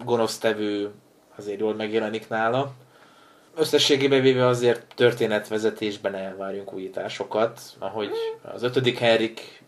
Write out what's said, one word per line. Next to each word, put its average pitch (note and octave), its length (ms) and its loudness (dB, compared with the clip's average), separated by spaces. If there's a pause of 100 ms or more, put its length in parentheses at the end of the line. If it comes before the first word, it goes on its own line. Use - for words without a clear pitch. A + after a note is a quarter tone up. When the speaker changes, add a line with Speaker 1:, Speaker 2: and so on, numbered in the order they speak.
Speaker 1:
gonosztevő G#2+ 840 0 (460)
azért G#2 240 -8
jól G#2+ 140 0
megjelenik A2 540 -4
nála. A#2 440 -2 (840)
Összességében C#3 640 4
véve B2+ 260 6
azért A#2+ 480 2
történetvezetésben G#2+ 1200 0
elvárjunk G2 580 -8
újításokat, G2 880 -4 (180)
ahogy G#2 280 -6
Speaker 2:
Hmm. A4+ 480 -8
Speaker 1:
az G#2+ 80 -8
ötödik B2 360 0
Henrik A2+ 680 0